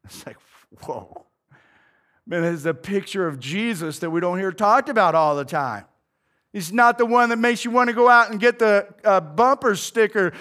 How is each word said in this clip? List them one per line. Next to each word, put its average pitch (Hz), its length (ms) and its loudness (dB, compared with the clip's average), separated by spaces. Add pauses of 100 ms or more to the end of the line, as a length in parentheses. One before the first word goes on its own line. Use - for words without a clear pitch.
It's - 220 -20
like, 113 120 -18 (440)
whoa. - 440 -14 (1000)
Man, 170 180 -4
it's 165 220 -4
a 160 80 -2
picture 190 540 -6
of 143 120 -8
Jesus 165 600 -6
that 170 100 -6
we 165 100 -4
don't 180 200 -4
hear 190 120 -4
talked 220 380 0
about 190 260 2
all 151 220 2
the 143 80 -6
time. 127 400 -6 (680)
He's 180 200 -10
not 240 240 4
the 240 80 2
one 240 240 2
that 233 100 -2
makes 240 240 0
you 240 80 -6
want 240 180 2
to 233 40 -4
go 240 160 4
out 240 200 6
and 214 80 -8
get 240 220 0
the, 208 280 2 (180)
uh, 190 160 4
bumper 233 540 0
sticker, 208 640 -2